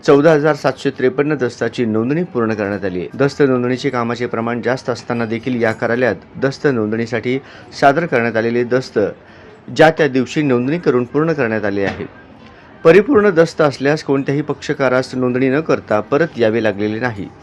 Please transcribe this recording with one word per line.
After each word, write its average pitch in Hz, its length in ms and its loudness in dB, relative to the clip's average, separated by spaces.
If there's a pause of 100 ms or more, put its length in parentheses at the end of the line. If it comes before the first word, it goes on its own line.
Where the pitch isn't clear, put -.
चौदा 147 260 6
हजार 151 240 2
सातशे 139 340 -4
त्रेपन्न 131 460 -2
दस्ताची 120 500 -4
नोंदणी 117 380 -2
पूर्ण 117 300 -2
करण्यात 101 320 -4
आली 90 140 -4
आहे. 85 160 -8
दस्त 139 260 0
नोंदणीचे 127 480 0
कामाचे 120 360 -4
प्रमाण 117 360 -4
जास्त 120 280 -2
असताना 120 360 -4
देखील 117 360 -4
या 113 100 2
कार्यालयात 117 440 0 (260)
दस्त 135 320 -2
नोंदणीसाठी 113 680 -2 (420)
सादर 143 240 4
करण्यात 117 320 0
आलेले 117 260 0
दस्त 123 360 -2 (760)
ज्या 156 140 6
त्या 160 180 0
दिवशी 127 340 -2
नोंदणी 135 360 0
करून 127 260 0
पूर्ण 156 300 -2
करण्यात 110 320 -2
आले 101 180 -2
आहे. 90 220 -6 (760)
परिपूर्ण 208 460 6
दस्त 165 320 2
असल्यास 147 420 0
कोणत्याही 139 380 -2
पक्षकारास 135 760 -2
नोंदणी 127 340 0
न 135 100 0
करता 110 400 0
परत 143 400 -2
यावे 113 240 2
लागलेले 107 360 -2
नाही. 107 280 -6 (160)